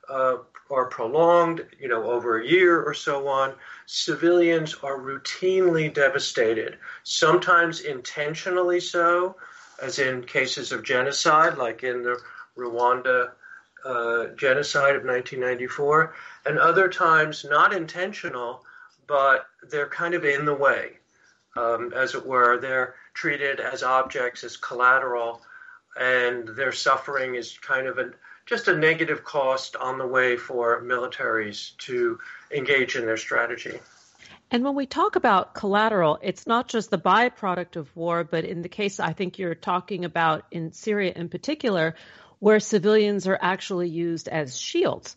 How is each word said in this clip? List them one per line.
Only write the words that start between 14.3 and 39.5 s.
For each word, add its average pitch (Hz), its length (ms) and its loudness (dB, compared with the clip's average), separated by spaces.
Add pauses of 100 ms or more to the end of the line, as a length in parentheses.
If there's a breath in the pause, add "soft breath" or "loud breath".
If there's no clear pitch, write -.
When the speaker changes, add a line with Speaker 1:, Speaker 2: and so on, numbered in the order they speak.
Speaker 1:
genocide 139 600 2
of 123 100 -6
nineteen 127 340 -4
ninety-four, 127 760 0 (300 loud breath)
and 156 120 -2
other 170 320 4
times 156 580 2
not 160 240 4
intentional, 165 920 -8 (420 loud breath)
but 135 400 4 (240)
they're 143 200 -4
kind 175 260 -4
of 156 100 -2
in 143 200 0
the 147 100 2
way, 135 380 0 (640 soft breath)
um, 120 400 -2
as 131 200 -2
it 123 100 -8
were. 123 340 4
They're 131 360 -4 (180 loud breath)
treated 143 460 -4
as 127 240 -6
objects, 127 600 -2
as 120 140 -14
collateral, 123 840 0 (580 loud breath)
and 123 480 0
their 123 240 -4
suffering 131 640 -2
is 113 240 -10
kind 131 260 -4
of 123 140 -6
a, 123 120 -6 (360 loud breath)
just 233 200 -2
a 170 80 4
negative 156 480 0
cost 131 520 -2
on 131 240 -6
the 131 80 -6
way 127 280 2
for 117 460 0
militaries 117 960 -4
to 120 400 -2 (320 loud breath)
engage 135 460 0
in 117 100 -4
their 110 120 -2
strategy. 117 640 -4 (680 loud breath)
Speaker 2:
And 240 140 2
when 277 120 0
we 277 120 -2
talk 370 280 0
about 208 380 2
collateral, 202 720 2
it's 190 240 -6
not 240 200 0
just - 220 -4
the 196 80 -2
byproduct 185 800 2
of 151 200 -10
war, 170 280 0
but 160 220 -2
in 170 180 -6
the 175 60 -10
case 202 300 -4
I 165 140 -2
think 185 240 -6
you're 170 180 -4